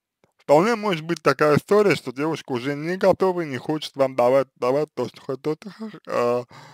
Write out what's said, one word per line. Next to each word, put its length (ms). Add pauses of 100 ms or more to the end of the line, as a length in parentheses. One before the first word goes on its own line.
(380)
Вполне 380
может 300
быть 160
такая 360
история, 380
что 160
девушка 400
уже 240
не 220
готова 440
и 60
не 100
хочет 380
вам 200
давать, 400
давать 380
то, 140
что 140
хо-, 160
то, 180
то, 140
х-, 360
э, 380 (300)